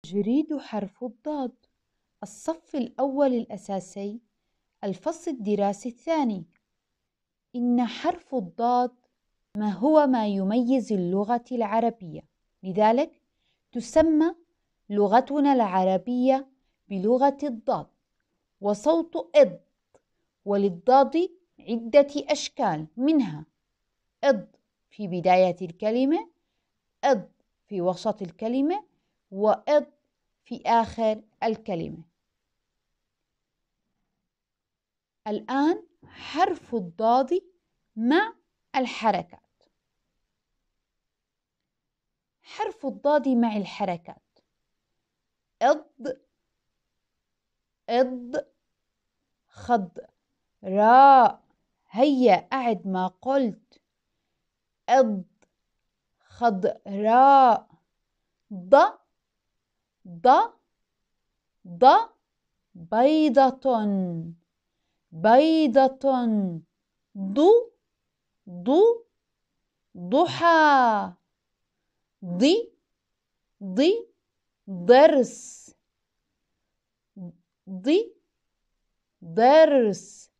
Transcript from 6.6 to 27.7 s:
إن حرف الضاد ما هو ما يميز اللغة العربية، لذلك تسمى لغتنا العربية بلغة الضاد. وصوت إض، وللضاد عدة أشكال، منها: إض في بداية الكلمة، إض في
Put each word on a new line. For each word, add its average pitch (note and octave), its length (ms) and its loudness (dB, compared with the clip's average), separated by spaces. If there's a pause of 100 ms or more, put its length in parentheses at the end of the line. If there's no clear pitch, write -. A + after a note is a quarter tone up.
إن A#3+ 300 0
حرف - 480 -8
الضاد B3 560 -2 (680)
ما G#3+ 140 -4
هو C#4+ 360 2
ما A#3+ 200 -2
يميز G#3+ 680 -2
اللغة G3+ 600 -4
العربية، A3+ 680 -4 (420)
لذلك G#3+ 600 -2 (500)
تسمى D#4+ 600 2 (560)
لغتنا B3+ 600 2
العربية A#3+ 960 0 (400)
بلغة B3 540 0
الضاد. A#3 440 -6 (760)
وصوت D4+ 760 -4
إض، G3+ 240 4 (840)
وللضاد B3 840 0 (300)
عدة A#3 560 0
أشكال، A3 680 -6 (100)
منها: A#3+ 500 -2 (760)
إض B3+ 220 0 (440)
في G#3 180 -14
بداية F3+ 540 0
الكلمة، B3+ 680 -4 (720)
إض A#3 240 0 (380)
في G3 140 -10